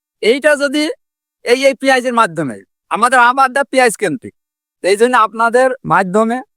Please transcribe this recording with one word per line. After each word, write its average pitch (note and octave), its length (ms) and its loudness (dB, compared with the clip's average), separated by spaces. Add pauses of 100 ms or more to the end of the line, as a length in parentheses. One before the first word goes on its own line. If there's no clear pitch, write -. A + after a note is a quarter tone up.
(240)
এইটা C4 320 2
যদি C#4+ 280 -2 (640)
এই, B3 200 0
এই C4+ 160 2
পেঁয়াজের C4 320 0
মাধ্যমে, E3 420 -2 (360)
আমাদের A#3+ 280 0
আবাদটা B3+ 440 2
পেঁয়াজ B3+ 340 0
কেন্দ্রিক। D3 360 -6 (500)
এই F#3+ 140 0
জন্য B3 200 2
আপনাদের A#3 520 2 (160)
মাধ্যমে G3 520 0 (200)